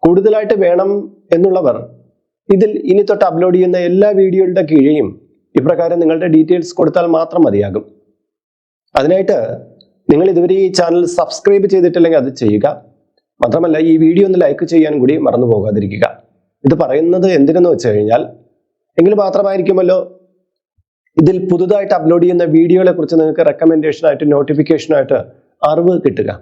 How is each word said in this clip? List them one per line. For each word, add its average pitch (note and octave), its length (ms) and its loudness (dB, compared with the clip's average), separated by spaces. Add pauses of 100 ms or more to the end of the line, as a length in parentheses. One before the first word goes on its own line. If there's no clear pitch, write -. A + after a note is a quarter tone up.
കൂടുതലായിട്ട് G3+ 520 2 (100)
വേണം F3+ 240 0 (460)
എന്നുള്ളവർ F3 420 0 (760)
ഇതിൽ G#3+ 160 0 (200)
ഇനി G3+ 180 2
തൊട്ട് G3+ 180 0
അപ്ലോഡ് F3+ 280 0
ചെയ്യുന്ന F3+ 220 2 (120)
എല്ലാ F#3+ 180 2 (140)
വീഡിയോകളുടെ F#3 480 0
കീഴെയും D3 380 2 (520)
ഇപ്രകാരം E3+ 420 -2
നിങ്ങളുടെ E3 320 0
ഡീറ്റെയിൽസ് E3 440 2
കൊടുത്താൽ E3+ 280 0 (120)
മാത്രം E3 300 -2
മതിയാകും. G3+ 360 -2 (1160)
അതിനായിട്ട് F#3 380 2 (720)
നിങ്ങൾ E3 200 2
ഇതുവരെ F3 320 0
ഈ - 20 0 (120)
ചാനൽ F3 260 0 (140)
സബ്സ്ക്രൈബ് G3 560 0
ചെയ്തിട്ടില്ലെങ്കിൽ E3+ 500 2
അത് C3 80 -6 (100)
ചെയ്യുക. G#2 240 0 (760)
മാത്രമല്ല, D#3 340 0 (140)
ഈ - 20 4 (100)
വീഡിയോ F3 260 4
ഒന്ന് F#3 140 0
ലൈക്ക് D3 300 -2
ചെയ്യാൻ D#3 280 2
കൂടി C3+ 140 0 (120)
മറന്നു A#2+ 240 0
പോകാതിരിക്കുക. G#2 540 -2 (640)
ഇത് C3+ 140 2
പറയുന്നത് E3+ 460 0 (100)
എന്തിനെന്ന് D#3+ 360 2
വെച്ച് B2+ 200 -4
കഴിഞ്ഞാൽ, G#2+ 280 0 (800)
എങ്കിൽ F#3 140 4 (100)
മാത്രമായിരിക്കുമല്ലോ F#3+ 760 0 (1200)
ഇതിൽ F#3 160 2 (120)
പുതുതായിട്ട് F#3 500 0
അപ്ലോഡ് E3 260 2
ചെയ്യുന്ന F3 200 0 (120)
വീഡിയോകളെ F3+ 400 2
കുറിച്ച് E3 240 -2
നിങ്ങൾക്ക് D#3 280 0
റെക്കമെൻഡേഷനായിട്ട്, D#3 840 -2
നോട്ടിഫിക്കേഷനായിട്ട് C#3+ 840 0 (540)
അറിവ് E3+ 240 0 (100)
കിട്ടുക. G2+ 240 -2 (120)